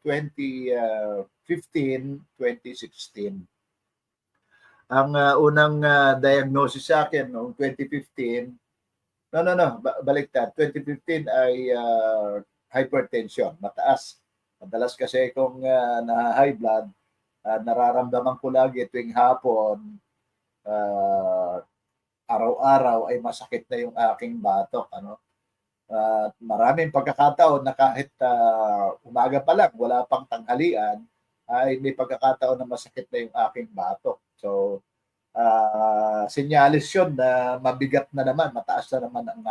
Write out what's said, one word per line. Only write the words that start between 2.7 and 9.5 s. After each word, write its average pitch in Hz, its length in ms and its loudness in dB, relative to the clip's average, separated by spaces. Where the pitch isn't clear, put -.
sixteen. 101 640 -12
Ang, 135 240 2
ah, 143 240 4
unang, 151 400 4
ah, 139 400 4
diagnosis 139 720 2
sa 151 160 2
akin 127 240 -4
noong 117 240 -10
twenty 135 320 -4
fifteen, 123 640 -6
no, 160 80 0
no, 180 160 2